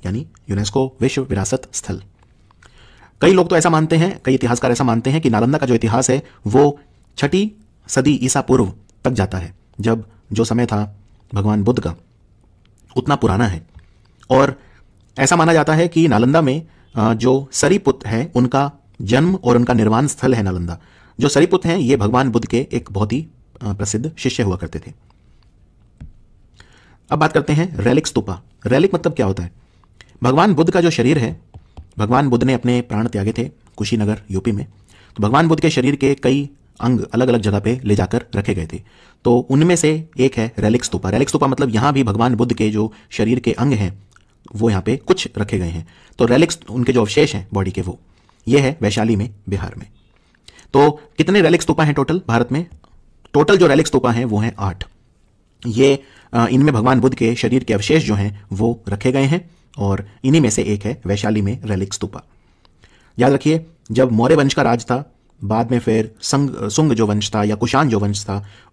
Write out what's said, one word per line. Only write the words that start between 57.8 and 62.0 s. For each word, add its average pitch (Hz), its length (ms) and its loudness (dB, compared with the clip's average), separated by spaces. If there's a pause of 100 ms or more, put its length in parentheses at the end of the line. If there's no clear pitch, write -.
जो 107 100 -2
हैं, 101 380 -4
वो 113 360 -2
रखे 104 240 -2
गए 135 120 2
हैं 165 260 -2 (280)
और 101 280 -2 (180)
इन्हीं 147 160 4
में 120 100 2
से - 120 -2
एक 104 220 -4
है 104 220 -6
वैशाली 104 360 -2
में 104 220 -4
रेलिक 98 300 -4
स्तूपा। - 280 -10 (960)